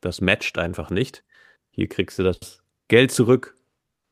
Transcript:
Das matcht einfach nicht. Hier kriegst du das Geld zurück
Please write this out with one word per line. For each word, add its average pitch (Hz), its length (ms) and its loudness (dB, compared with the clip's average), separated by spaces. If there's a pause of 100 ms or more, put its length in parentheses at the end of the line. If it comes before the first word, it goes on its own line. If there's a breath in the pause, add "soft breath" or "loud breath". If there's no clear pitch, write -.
Das 90 200 -6
matcht - 360 0
einfach 85 320 -6
nicht. 107 340 -4 (480 soft breath)
Hier 95 160 -4
kriegst - 320 -6
du 95 40 0
das - 400 -4 (240)
Geld 123 240 4
zurück 127 440 2 (560)